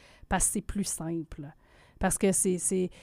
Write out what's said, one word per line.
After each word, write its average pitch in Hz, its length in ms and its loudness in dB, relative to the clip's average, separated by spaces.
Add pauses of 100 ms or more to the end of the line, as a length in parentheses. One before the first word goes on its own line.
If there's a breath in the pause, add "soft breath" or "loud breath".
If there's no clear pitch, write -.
(280 loud breath)
parce 180 180 2
que - 80 0
c'est 208 80 -2
plus 202 220 -4
simple. 160 600 -6 (520 soft breath)
Parce 185 200 2
que 196 140 4
c'est, 185 260 2
c'est, 185 320 0 (120)